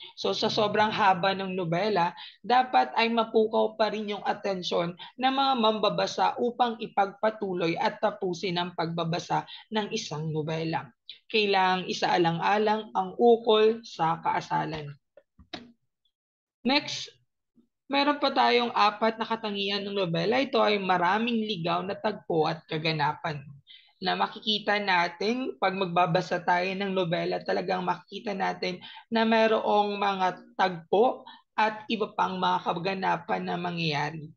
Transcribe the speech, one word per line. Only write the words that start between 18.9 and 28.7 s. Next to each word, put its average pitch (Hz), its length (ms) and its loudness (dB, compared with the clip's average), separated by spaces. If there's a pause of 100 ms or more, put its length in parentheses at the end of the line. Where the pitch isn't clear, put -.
na 233 100 -4
katangian 202 600 -4
ng 202 80 -6
nobela. 190 460 0
Ito 262 180 0
ay 208 180 4
maraming 202 680 2
ligaw 170 340 -2
na 196 140 -6
tagpo 185 500 -2
at 160 220 -4
kaganapan 151 760 -2 (600)
na 185 160 0
makikita 208 580 -2
natin 196 800 0
pag 190 160 0
magbabasa 180 720 0
tayo 180 320 2
ng 196 160 -4
nobela, 175 480 -2
talagang 185 440 -2
makikita 196 480 -6
natin 180 480 -4 (280)